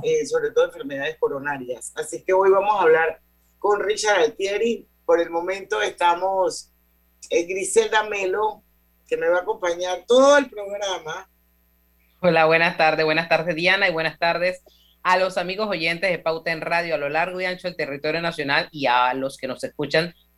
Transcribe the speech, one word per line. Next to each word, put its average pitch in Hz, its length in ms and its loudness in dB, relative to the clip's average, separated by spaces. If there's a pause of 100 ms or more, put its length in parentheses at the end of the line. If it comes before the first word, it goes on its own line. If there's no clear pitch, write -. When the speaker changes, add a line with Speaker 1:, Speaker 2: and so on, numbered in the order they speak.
Speaker 1:
eh, 156 240 0
sobre 147 240 -2
todo 165 140 4
enfermedades 143 540 -8
coronarias. 135 760 -6
Así 156 280 -8
que - 100 0
hoy 190 180 6
vamos 196 240 4
a 190 80 2
hablar 160 380 2 (360)
con 403 220 2
Richard 415 400 0
Altieri. 392 680 0 (200)
Por 170 140 4
el 170 120 -2
momento 190 500 -4
estamos, 175 920 0 (600)
eh, 160 140 2
Griselda 214 580 0
Melo, 208 580 -4 (460)
que 160 100 -4
me 165 100 -2
va 175 120 2
a - 20 -8
acompañar 180 680 -4
todo 269 300 8
el 277 140 0
programa. 196 760 -8 (920)
Speaker 2:
Hola, 165 240 4
buenas 165 320 2
tardes. 160 280 2
Buenas 160 220 0
tardes, 165 280 0
Diana, 185 340 0
y - 20 -4
buenas 160 280 -4
tardes 175 420 -2 (400)
a 185 160 2
los 185 220 0
amigos 185 280 -4
oyentes 170 440 -2
de 160 80 -2
Pauta 165 320 -4
en 160 100 -6
Radio 170 320 -2
a 147 60 -2
lo 143 100 -4
largo 180 320 -2
y 185 40 -4
ancho 180 220 -6
del 175 80 -8
territorio 156 460 -4
nacional 160 500 -2
y 143 140 -6
a 123 300 2
los 135 220 -6
que 135 100 -10
nos 127 160 -10
escuchan 156 500 -4 (240)